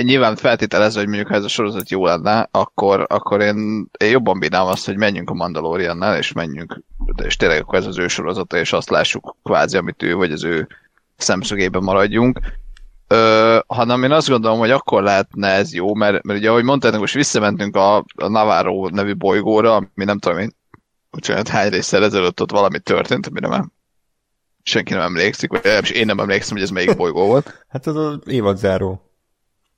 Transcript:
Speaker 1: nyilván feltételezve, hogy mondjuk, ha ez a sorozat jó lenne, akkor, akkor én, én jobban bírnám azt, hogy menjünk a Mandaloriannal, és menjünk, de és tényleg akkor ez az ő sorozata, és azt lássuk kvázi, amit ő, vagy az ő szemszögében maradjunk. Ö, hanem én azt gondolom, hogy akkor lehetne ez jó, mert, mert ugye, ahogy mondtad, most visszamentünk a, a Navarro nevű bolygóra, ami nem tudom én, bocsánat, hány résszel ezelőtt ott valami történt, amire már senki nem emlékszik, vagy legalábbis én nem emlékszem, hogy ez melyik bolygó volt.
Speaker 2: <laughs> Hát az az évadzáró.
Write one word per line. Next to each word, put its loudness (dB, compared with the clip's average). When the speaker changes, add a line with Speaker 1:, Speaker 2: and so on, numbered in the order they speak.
Speaker 1:
nyilván 4
feltételezve, 2
hogy -2
mondjuk, -4
ha -2
ez 2
a -8
sorozat -4
jó -2
lenne, 0
akkor, 0
akkor 0
én, -2
én 2
jobban 2
bírnám 0
azt, -4
hogy -4
menjünk -2
a -6
Mandaloriannal, -2
és -4
menjünk, -10
de -6
és -4
tényleg 2
akkor -2
ez -2
az -8
ő 0
sorozata, -6
és -2
azt -2
lássuk -2
kvázi, 0
amit -6
ő, 0
vagy 0
az -8
ő -2
szemszögében -2
maradjunk. 2
Ö, 6
hanem 0
én 2
azt 2
gondolom, 2
hogy 2
akkor 2
lehetne 0
ez 2
jó, -2
mert, 2
mert -4
ugye, 2
ahogy 4
mondtad, 2
most -2
visszamentünk 0
a, 4
a -4
Navarro 0
nevű -2
bolygóra, 2
ami 0
nem -2
tudom -2
én, -8
bocsánat, -4
hány 0
résszel 2
ezelőtt 2
ott -2
valami 2
történt, 0
amire -6
már -2
senki -2
nem 0
emlékszik, -2
vagy -4
legalábbis 2
én 0
nem 0
emlékszem, -2
hogy -4
ez -2
melyik 0
bolygó 0
volt. 0
Speaker 2:
<laughs> -20
Hát -8
az -4
az -4
évadzáró. -2